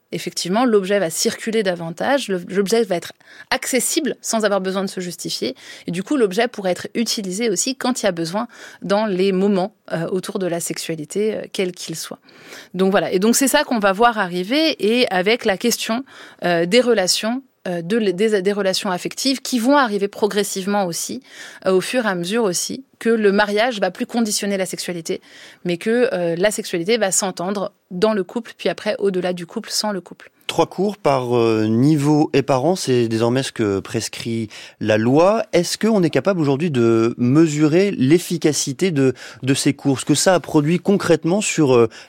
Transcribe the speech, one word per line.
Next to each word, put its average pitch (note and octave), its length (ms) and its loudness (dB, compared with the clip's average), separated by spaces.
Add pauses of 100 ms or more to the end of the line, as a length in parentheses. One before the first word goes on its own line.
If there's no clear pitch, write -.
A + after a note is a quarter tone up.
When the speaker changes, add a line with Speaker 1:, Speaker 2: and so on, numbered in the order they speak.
(120)
Speaker 1:
Effectivement, F3+ 540 -2
l'objet G3+ 340 2
va E3+ 100 0
circuler A3 540 -2
davantage, F#3 640 -2
le, F#3 220 -4
l'objet G3+ 340 0
va F#3+ 140 -2
être - 160 -8 (380)
accessible B3+ 720 -2
sans A3 220 -2
avoir G3+ 160 2
besoin F#3+ 240 -2
de F#3+ 60 -4
se F#3+ 100 -8
justifier. F3+ 560 -8 (320)
Et F3+ 40 -6
du F3+ 120 -6
coup, D4 140 -2
l'objet A3+ 320 0
pourrait F#3+ 220 -4
être - 220 -6
utilisé A3 560 -2
aussi A#3 280 -2
quand B3 240 -2
il - 40 -4
y G3+ 40 4
a - 20 2
besoin E3 380 -4 (320)
dans G3+ 240 0
les G3 260 0
moments, F#3+ 420 0 (200)
euh, E3+ 160 -4
autour F#3 280 -6
de F#3+ 80 -4
la E3+ 140 -4
sexualité, E3 760 -6
euh, F#3+ 60 -6 (120)
quel F#3 180 -2
qu'il - 240 -12
soit. - 240 -12 (540)
Donc F#3+ 180 2
voilà. F3+ 220 0
Et F#3+ 60 2
donc A3+ 180 4
c'est C#4 100 4
ça D4 160 4
qu'on C4 160 -2
va G3 140 4
voir A3+ 240 2
arriver, G3+ 640 0
et A#3 300 2
avec F#3+ 360 0
la G3+ 100 2
question, A#3 480 -2 (400)
euh, F3 220 2
des G#3+ 160 4
relations, A3+ 600 0 (240)
euh, F3 140 -4
de, F3+ 180 -2 (120)
des, G#3 300 0
des G3 100 0
relations F#3+ 400 -2
affectives F3+ 500 -4
qui - 180 -4
vont C4 180 4
arriver G#3 300 0
progressivement G3+ 800 -2
aussi, F#3+ 360 -6 (440)
euh, F#3+ 60 2
au F#3 80 4
fur A#3+ 260 -2
et G#3+ 40 0
à F#3 60 -2
mesure F#3 280 -2
aussi, F#3+ 400 -4 (160)
que A#3 100 0
le A3 220 4
mariage G#3 480 0
va F#3 120 0
plus A#3+ 140 -6
conditionner G#3 520 -2
la F#3+ 80 -2
sexualité, F3 560 -8 (420)
mais F3 140 -2
que, A#3 340 2
euh, E3+ 260 -2
la G3+ 140 2
sexualité G3 460 -2
va G3+ 140 0
s'entendre F#3+ 600 -4 (200)
dans G3+ 220 2
le G3 100 0
couple, - 340 -8
puis - 100 -6
après F#3+ 300 -2
au-delà F3+ 360 -2
du F3 120 -10
couple, - 240 -10
sans - 220 -4
le F#3 100 -6
couple. - 300 -20 (160)
Speaker 2:
Trois D#3+ 200 0
cours G3 300 -4
par, B2+ 400 2
euh, A2 300 4
niveau D3 640 4
et C#3+ 80 4
parents, C#3+ 340 2
c'est B2 320 0
désormais A#2 360 2
ce - 100 -8
que G2+ 260 0
prescrit A2+ 680 -6 (320)
la G#2+ 160 2
loi. D#3 460 4 (100)
Est-ce F3 240 0
qu'on G#3+ 260 2
est D#3 60 2
capable F3 320 0
aujourd'hui C#3+ 280 0
de A#2 480 4
mesurer D3+ 760 4
l'efficacité D#3 1000 0
de, C3+ 220 2 (280)
de C3 120 0
ces C#3 200 2
cours, C#3 280 0
ce - 40 -10
que D3+ 100 2
ça F#3 200 4
a D#3+ 60 2
produit D#3 380 2
concrètement F3 600 2
sur, D#3 340 2
euh, A#2 160 6 (180)